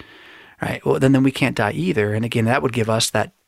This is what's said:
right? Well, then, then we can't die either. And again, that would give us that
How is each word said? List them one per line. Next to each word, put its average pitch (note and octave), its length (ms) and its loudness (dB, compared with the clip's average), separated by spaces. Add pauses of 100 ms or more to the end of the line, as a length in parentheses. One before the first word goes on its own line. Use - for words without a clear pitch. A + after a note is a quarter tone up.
(600)
right? - 240 -6
Well, C3+ 140 2
then, C3+ 140 4
then C3+ 100 4
we C3+ 80 2
can't C3 240 -2
die G#2 160 0
either. G#2+ 420 -2
And A2 120 -2
again, A2+ 200 -2
that B2+ 160 2
would C3 120 -2
give A2+ 160 -2
us A2 220 0
that G#2+ 200 -2 (160)